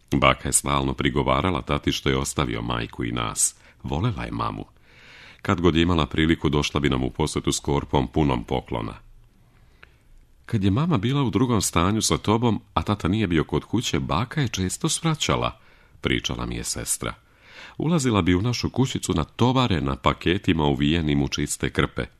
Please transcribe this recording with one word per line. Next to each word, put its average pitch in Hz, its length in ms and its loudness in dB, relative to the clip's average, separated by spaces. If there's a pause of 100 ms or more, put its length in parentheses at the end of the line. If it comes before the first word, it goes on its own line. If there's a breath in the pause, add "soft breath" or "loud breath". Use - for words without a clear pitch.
(160)
Baka 67 340 2
je 65 40 -6
stalno 69 400 0
prigovarala 67 680 0
tati 73 300 -2
što - 180 -2
je 67 80 2
ostavio 64 440 -2
majku 58 420 -6
i 58 80 -4
nas. 57 440 -4 (280 soft breath)
Volela 95 400 -4
je 113 80 -8
mamu. 110 340 -6 (760 loud breath)
Kad 87 200 0
god 85 140 4
je 82 60 4
imala 85 240 2
priliku, 80 440 2
došla 73 300 0
bi 71 100 2
nam 65 140 0
u 64 60 -2
posetu 76 420 -2
s - 80 -2
korpom 71 480 0
punom 65 360 0
poklona. 58 500 -6 (1500 soft breath)
"Kad 107 180 -2
je 98 80 4
mama 147 260 2
bila 139 260 0
u 120 60 0
drugom 110 320 2
stanju 95 400 0
sa 82 160 0
tobom, 113 440 0 (120)
a 80 80 0
tata 98 260 -2
nije 101 200 2
bio 80 160 4
kod 76 200 -2
kuće, - 360 -2
baka 71 420 -2
je 120 60 0
često 95 420 -4
svraćala", 147 720 -2 (420 soft breath)
pričala - 440 -2
mi 60 100 -6
je - 80 -8
sestra. - 500 -6 (640 loud breath)
"Ulazila 131 440 2
bi 90 140 4
u 90 60 2
našu 117 280 -2
kućicu - 440 -2
natovarena 85 800 0
paketima 80 720 0
uvijenim 73 580 2
u 69 40 0
čiste - 420 -4
krpe. - 360 -2 (140)